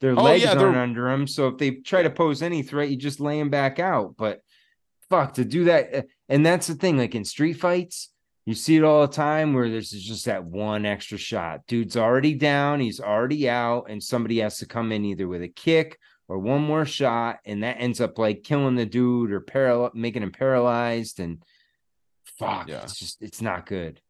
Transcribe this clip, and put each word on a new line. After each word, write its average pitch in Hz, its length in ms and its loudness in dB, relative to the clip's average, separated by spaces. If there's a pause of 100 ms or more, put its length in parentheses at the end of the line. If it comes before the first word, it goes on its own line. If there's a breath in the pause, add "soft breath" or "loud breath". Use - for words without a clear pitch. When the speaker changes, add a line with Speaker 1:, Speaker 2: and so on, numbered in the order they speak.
Speaker 1:
Their 131 180 4
Speaker 2:
Oh, - 40 6
Speaker 1:
legs 170 200 8
Speaker 2:
yeah, 233 80 6
Speaker 1:
aren't 180 100 6
Speaker 2:
they're 127 220 6
Speaker 1:
under 120 260 -2
'em, 135 180 0
so 139 220 0
if 127 100 -4
they 143 140 0
try 180 300 0
to 160 80 4
pose 151 320 0
any 170 200 -2
threat, 143 280 -4
you 139 60 -2
just 135 240 -6
lay 147 200 -2
'em 147 100 -2
back 139 280 0
out. 165 380 0
But 107 240 -4 (720)
fuck, 156 240 2
to 127 100 0
do 143 200 0
that, 165 300 4
uh, 135 80 -4 (280 soft breath)
and 143 160 6
that's 180 200 2
the 165 80 -4
thing, 170 240 2
like, 120 160 0
in 107 100 -4
street 156 300 -2
fights, 180 560 -2 (340)
you 113 80 -4
see 156 240 2
it 156 80 6
all 151 220 6
the 143 80 -4
time 151 400 0
where 123 160 2
there's 113 200 -6
just 101 360 -10
that 98 180 -4
one 104 400 -4
extra 104 320 -4
shot. 85 500 -6
Dude's 117 300 -2
already 127 380 4
down, 143 460 0
he's 117 200 -4
already 127 480 0
out, 120 400 -2
and 104 140 -12
somebody 113 380 -2
has 107 180 -4
to - 80 -12
come 113 260 -4
in 104 140 -2
either 95 200 -4
with 87 160 -6
a 90 60 -10
kick - 480 0 (320 soft breath)
or 95 100 -6
one 123 220 0
more 151 240 0
shot, 117 600 -2
and 104 160 -6
that 120 160 -4
ends 123 240 -2
up, 107 160 -4
like, 107 240 0
killing 139 320 0
the 120 100 0
dude 120 480 0
or 98 80 -4
paral-, 123 540 0
making 113 280 -6
him 92 100 -6
paralyzed, 120 880 0
and 82 240 -8 (840)
fuck, - 440 -8
Speaker 2:
Yeah. 73 140 -12
Speaker 1:
it's - 160 -14
just, - 240 -14
it's 107 180 -14
not 92 240 -6
good. 85 460 -10